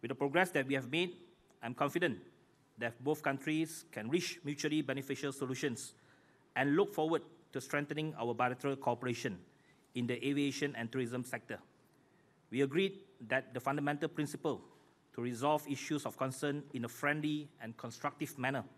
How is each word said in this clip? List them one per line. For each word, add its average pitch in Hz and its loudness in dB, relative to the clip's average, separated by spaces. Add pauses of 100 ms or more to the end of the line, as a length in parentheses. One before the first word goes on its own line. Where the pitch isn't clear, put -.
With 120 -4
the 139 -2
progress 165 4
that 135 4
we 135 2
have 127 0
made, 175 2 (460)
I'm 117 -4
confident 143 2 (600)
that 117 -4
both 151 0
countries 156 0
can 110 -4
reach - 0
mutually 151 0
beneficial 135 -2
solutions 127 -2 (640)
and 143 4
look 202 4
forward 160 2 (300)
to 131 -4
strengthening 151 -2
our 117 0
bilateral 123 2
cooperation 120 0 (560)
in 123 0
the 123 0
aviation 143 0
and 117 -4
tourism 123 -2
sector. 113 -8 (920)
We 120 0
agreed 180 2 (280)
that 131 0
the 127 -2
fundamental 147 0
principle 151 -2 (540)
to 117 -4
resolve 135 2
issues 143 -2
of 110 -6
concern 139 0 (120)
in 120 -2
a 117 -4
friendly 151 0 (120)
and 113 -10
constructive - -6
manner 127 0 (160)